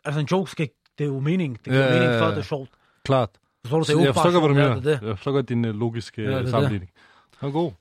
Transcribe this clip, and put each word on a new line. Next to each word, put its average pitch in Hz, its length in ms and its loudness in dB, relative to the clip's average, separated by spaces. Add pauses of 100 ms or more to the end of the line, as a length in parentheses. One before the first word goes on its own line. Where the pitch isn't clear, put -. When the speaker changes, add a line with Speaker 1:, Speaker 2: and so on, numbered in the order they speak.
Speaker 1:
Altså, 147 140 -4
en 139 120 -4
joke 185 200 -2
skal, 151 180 -6 (280)
det 151 60 -4
er 147 40 -2
jo 135 120 -4
mening. 156 340 -2
Det 110 100 -14 (100)
giver 135 120 4
Speaker 2:
Ja, 127 80 4
Speaker 1:
mening, 123 180 4
Speaker 2:
ja, 117 80 2
Speaker 1:
før 110 60 4
Speaker 2:
ja. 107 60 2
Speaker 1:
det 101 60 -4
er - 40 -4
sjovt. 135 280 -8 (360)
Speaker 2:
Klart. 131 240 2 (360)
Speaker 1:
Forstår 135 120 -2
du, 160 60 2
det 147 60 -2
er 151 40 2
Speaker 2:
Så 143 60 4
jeg 139 80 6
Speaker 1:
åbenbart 156 160 2
Speaker 2:
forstår 175 160 4
godt, - 20 4
hvad 151 80 4
du 139 60 4
Speaker 1:
sjovt. 143 140 4
Ja, 117 60 0
Speaker 2:
mener. 127 80 -6
Speaker 1:
det 151 120 0
er 123 40 -8
det. 107 80 -8
Speaker 2:
Jeg 104 100 -4
forstår - 140 -6
godt 135 180 -2
din, 117 160 0
øh, 110 100 -4
logiske, 113 460 -6
Speaker 1:
Ja, 110 60 -4
det 135 60 -2
er 135 60 -2
Speaker 2:
øh, 123 40 -4
Speaker 1:
det. 123 80 -4
Speaker 2:
sammenligning. 113 400 -2 (500)
Den 139 60 -8
er 143 40 -6
god. 160 300 -4